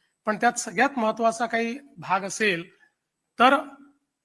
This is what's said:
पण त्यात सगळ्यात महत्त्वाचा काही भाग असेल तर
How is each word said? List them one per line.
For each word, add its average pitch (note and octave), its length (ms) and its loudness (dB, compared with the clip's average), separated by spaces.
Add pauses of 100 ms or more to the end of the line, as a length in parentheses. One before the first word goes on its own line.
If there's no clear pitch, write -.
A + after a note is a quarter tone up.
(260)
पण G#3+ 100 0
त्यात A#3 160 2
सगळ्यात A#3+ 460 -2
महत्त्वाचा A3+ 480 0
काही A#3 320 -2 (200)
भाग E3+ 220 -2
असेल F#3 440 -2 (760)
तर C4 180 6 (680)